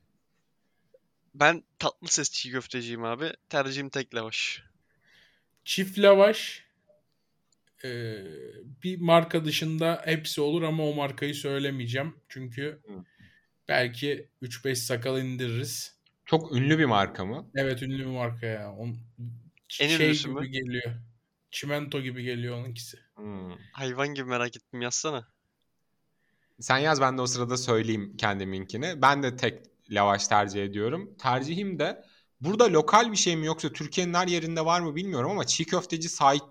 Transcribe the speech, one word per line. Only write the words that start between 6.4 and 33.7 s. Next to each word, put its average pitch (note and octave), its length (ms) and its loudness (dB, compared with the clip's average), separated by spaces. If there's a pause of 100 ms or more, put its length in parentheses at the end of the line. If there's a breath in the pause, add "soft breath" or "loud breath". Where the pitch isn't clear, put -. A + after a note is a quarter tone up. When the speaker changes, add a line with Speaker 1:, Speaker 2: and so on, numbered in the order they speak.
Speaker 2:
e, C3 40 -8 (920)
bir F#3 180 -4
marka E3 440 6
dışında D#3+ 600 0
hepsi D#3 360 -2
olur D3+ 220 2
ama D#3+ 260 0
o D3 60 0
markayı C#3+ 400 -4
söylemeyeceğim. C#3 840 -4 (120)
Çünkü C3+ 580 -8
Speaker 3:
Hı. F#2+ 180 -14 (640 soft breath)
Speaker 2:
belki B2+ 600 0 (140)
üç B2 220 -12
beş C3 140 -2
sakal C3 440 -2
indiririz. B2+ 800 -6 (240)
Speaker 3:
Çok D#3+ 320 0
ünlü C#3+ 220 4
bir D#3+ 60 6
marka G2+ 400 2
mı? A#2 300 -8
Speaker 2:
Evet, C3+ 280 -2
ünlü C3+ 160 -6
bir C3 120 -6
marka A#2 360 -4
ya. G#2 260 -6
On-, A#2 240 -8 (840)
Speaker 1:
En C#3+ 80 2
Speaker 2:
şey D#3 180 4
Speaker 1:
ünlüsü D3+ 220 2
Speaker 2:
gibi C3+ 120 -6
Speaker 1:
mü? C3+ 60 -4
Speaker 2:
geliyor. B2 480 -4 (560)
Çimento C#3+ 500 -4
gibi B2+ 220 -8
geliyor A#2+ 340 -4
onunkisi. A#2+ 420 -12 (160)
Speaker 3:
Hmm. G2 360 -12 (220)
Speaker 1:
Hayvan C3+ 360 -4
gibi C#3 160 -6
merak A#2+ 320 -4
ettim, - 260 -10
yazsana. B2 460 -4 (1300)
Speaker 3:
Sen B2+ 180 2
yaz, D3 220 2
ben C3 180 4
de B2+ 40 0
o B2+ 40 0
sırada B2 300 -2
söyleyeyim A2 600 0
kendiminkini. G2+ 840 -2
Ben C#3 200 6
de B2+ 140 0
tek B2 260 -2 (280)
lavaş G2+ 380 4
tercih G2+ 360 4
ediyorum. A2 540 -4
Tercihim D#3 600 -2
de D#3 260 -4 (360 loud breath)
burada G3+ 320 6
lokal G#3+ 400 6
bir G3+ 40 -2
şey F3 200 2
mi D#3 100 -2
yoksa D#3+ 260 -2